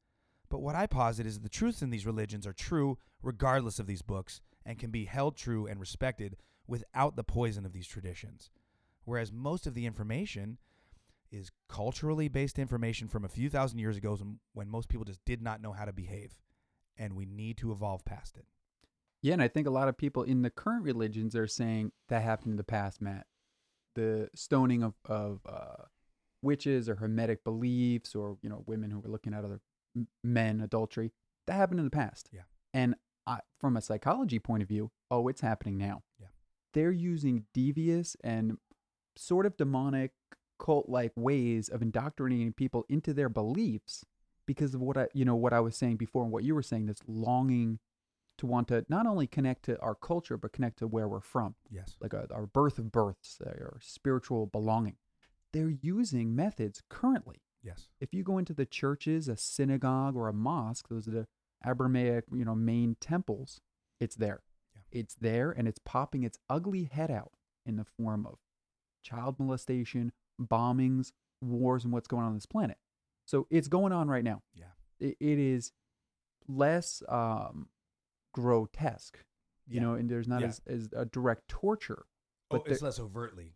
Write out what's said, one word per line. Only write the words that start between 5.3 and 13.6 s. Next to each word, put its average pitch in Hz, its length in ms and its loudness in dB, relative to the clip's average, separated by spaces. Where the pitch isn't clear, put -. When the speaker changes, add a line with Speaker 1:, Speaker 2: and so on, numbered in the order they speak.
Speaker 1:
true 110 300 -2
and 101 120 -8
respected 101 580 -6
without 127 480 -2
the 117 80 -4
poison 107 420 -2
of 92 80 -10
these 92 140 -12
traditions. 95 640 -12
Whereas 113 260 -4
most 139 340 -4
of 139 80 -4
the 120 120 -4
information 110 720 -6
is 95 200 -14
culturally 151 580 -2
based 139 320 -2
information 117 480 -2
from 107 160 -4
a 95 60 -8
few 135 200 -4
thousand 135 300 0